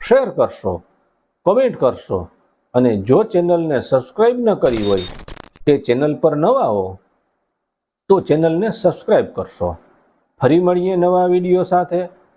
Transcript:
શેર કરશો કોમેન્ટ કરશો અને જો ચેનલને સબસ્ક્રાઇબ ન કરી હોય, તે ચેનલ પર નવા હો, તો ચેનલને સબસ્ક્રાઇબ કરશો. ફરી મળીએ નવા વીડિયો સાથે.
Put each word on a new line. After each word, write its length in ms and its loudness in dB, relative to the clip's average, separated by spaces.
શેર 220 2
કરશો 520 -4
કોમેન્ટ 340 2
કરશો 500 -2
અને 280 2
જો 220 2
ચેનલને 560 0
સબસ્ક્રાઇબ 600 0
ન 140 0
કરી 340 0
હોય, 120 2
તે 120 4
ચેનલ 380 -2
પર 200 0
નવા 320 0
હો, 320 -4
તો 100 4
ચેનલને 520 0
સબસ્ક્રાઇબ 540 0
કરશો. 520 -8
ફરી 180 4
મળીએ 360 0
નવા 300 2
વીડિયો 380 0
સાથે. 420 -2